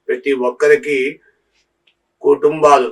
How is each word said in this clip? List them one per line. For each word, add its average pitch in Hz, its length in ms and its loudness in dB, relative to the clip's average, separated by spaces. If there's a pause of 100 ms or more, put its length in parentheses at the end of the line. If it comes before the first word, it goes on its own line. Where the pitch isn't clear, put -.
ప్రతి 127 240 -4 (180)
ఒక్కరికి 147 480 0 (1300)
కుటుంబాలు 147 680 2